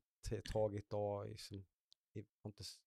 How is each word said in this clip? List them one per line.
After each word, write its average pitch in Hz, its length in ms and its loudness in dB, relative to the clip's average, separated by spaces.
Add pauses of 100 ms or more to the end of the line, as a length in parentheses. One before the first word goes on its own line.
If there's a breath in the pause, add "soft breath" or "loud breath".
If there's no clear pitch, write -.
(280)
t-, 104 140 0 (100)
tagit 107 400 4
av, 104 360 2
liksom, 101 380 -8 (480)
det 110 60 -6 (220)
har 107 60 -4
inte 104 140 -10
s-, - 240 -10